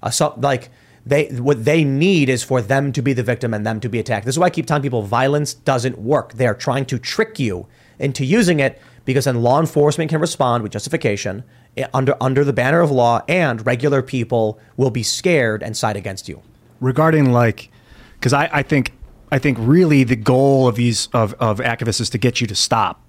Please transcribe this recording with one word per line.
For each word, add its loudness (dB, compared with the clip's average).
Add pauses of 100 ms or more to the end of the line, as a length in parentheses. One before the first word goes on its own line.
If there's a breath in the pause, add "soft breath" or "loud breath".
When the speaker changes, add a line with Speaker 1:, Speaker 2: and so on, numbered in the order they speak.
Speaker 1:
Uh, -4
so, 0
like, -2 (360 soft breath)
they, 0
what -2
they 4
need 2
is 0
for 0
them 0
to -4
be 0
the -2
victim -2
and -4
them -4
to -6
be -2
attacked. -4
This -4
is -2
why 4
I 4
keep -4
telling 0
people -2
violence 0
doesn't -2
work. -2
They 0
are 2
trying -4
to -4
trick -4
you -4 (300 soft breath)
into -4
using 2
it -2 (240 soft breath)
because 0
then 0
law 4
enforcement 0
can 0
respond 0
with -8
justification, -4 (340 soft breath)
eh, -4
under, 0
under 0
the 0
banner 2
of 2
law, 2
and 0
regular 0
people -2 (180 soft breath)
will 2
be -4
scared 0
and -10
side -2
against -10
you. -14 (380)
Speaker 2:
Regarding, 2
like, 2 (520 soft breath)
'cause 0
I, 0
I 0
think, 0 (380)
I 0
think 0
really 6
the 2
goal 4
of 2
these, 0
of, 0
of 0
activists -2
is -4
to -4
get 0
you -2
to -8
stop 0